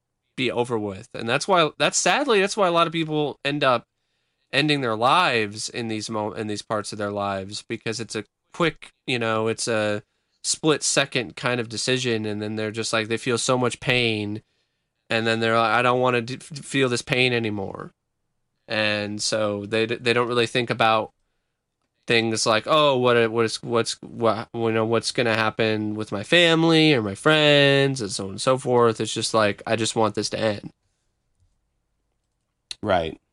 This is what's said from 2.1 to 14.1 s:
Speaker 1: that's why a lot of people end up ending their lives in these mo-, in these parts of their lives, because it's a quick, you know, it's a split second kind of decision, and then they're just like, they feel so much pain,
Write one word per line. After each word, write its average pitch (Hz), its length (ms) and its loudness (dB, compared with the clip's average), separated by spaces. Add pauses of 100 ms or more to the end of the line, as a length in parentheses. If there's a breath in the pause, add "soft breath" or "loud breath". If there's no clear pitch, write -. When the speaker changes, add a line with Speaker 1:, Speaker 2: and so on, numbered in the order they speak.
Speaker 1:
that's 196 160 -2
why 196 100 2
a 170 40 2
lot 170 160 2
of 160 40 -6
people 156 540 -4
end 143 180 -2
up 123 240 2 (640)
ending 143 300 2
their 113 160 0
lives 120 720 2
in 117 180 -8
these 110 220 -6
mo-, 107 220 -4
in 107 160 -8
these 104 140 -6
parts 107 300 -6
of 107 60 -10
their 101 140 -4
lives, 101 580 -6
because 113 320 -6
it's 104 160 -10
a 104 80 -8 (260)
quick, - 380 -4 (180)
you 127 120 -2
know, 113 280 0
it's 113 220 -4
a 107 340 0 (400)
split - 400 0
second 135 540 -2
kind 123 240 -2
of 113 80 -8
decision, 117 560 -2
and 104 160 -4
then 107 160 -6
they're 110 140 -4
just 110 200 -6
like, 110 160 0
they 117 100 -2
feel 120 200 -2
so 127 200 0
much 123 220 0
pain, 110 640 0 (680)